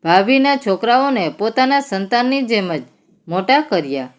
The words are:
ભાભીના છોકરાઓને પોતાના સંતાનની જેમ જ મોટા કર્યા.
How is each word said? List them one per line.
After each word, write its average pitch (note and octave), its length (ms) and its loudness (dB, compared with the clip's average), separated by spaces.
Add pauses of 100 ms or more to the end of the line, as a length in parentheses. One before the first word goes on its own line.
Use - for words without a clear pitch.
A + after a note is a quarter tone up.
ભાભીના B3+ 520 4
છોકરાઓને A#3+ 720 0
પોતાના B3+ 500 0
સંતાનની B3 640 -2
જેમ G#3 340 -2
જ C3 80 -8 (440)
મોટા F#3 340 0
કર્યા. C#3 580 -4